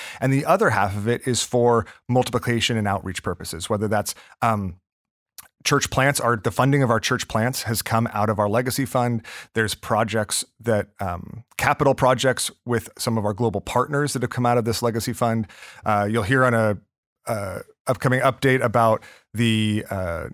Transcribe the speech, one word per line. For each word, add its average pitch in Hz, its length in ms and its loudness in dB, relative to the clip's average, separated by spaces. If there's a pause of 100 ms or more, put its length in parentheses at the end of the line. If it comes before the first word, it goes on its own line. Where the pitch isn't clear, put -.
(200)
And 135 120 2
the 135 120 2
other 190 260 4
half 101 260 0
of 101 120 -4
it 120 180 -2
is 123 160 0
for 120 440 2 (220)
multiplication 120 680 0
and 104 100 0
outreach 98 360 -4
purposes, 87 460 -8
whether 107 200 0
that's, 104 260 -2 (280)
um, 104 340 0 (880)
church - 260 0
plants. 135 300 2
Our, 120 160 0
the 110 140 -4
funding 139 340 2
of 117 60 2
our 110 100 2
church - 260 -2
plants 117 380 -2
has 113 180 -2
come 117 300 0
out 107 180 0
of 101 80 0
our 104 100 2
legacy 123 360 -2
fund. 120 400 -2 (300)
There's 110 200 0
projects 107 720 -2 (160)
that, 110 300 0 (100)
um, 95 440 -8 (120)
capital 139 380 2
projects 127 560 2 (140)
with 117 320 -2
some 113 220 -2
of 101 60 -2
our 104 80 0
global 104 280 0
partners 143 520 0
that 123 100 -4
have 123 80 -2
come 123 160 0
out 120 120 4
of 113 60 2
this 110 180 -2
legacy 117 300 -2
fund. 113 360 0 (360)
Uh, 104 240 2
you'll 110 140 0
hear 127 220 4
on 123 100 4
a, 110 240 2 (480)
uh, 101 340 -6 (260)
upcoming 127 340 2
update 131 420 2
about 113 400 4 (300)
the, 110 580 2
uh, 87 420 -6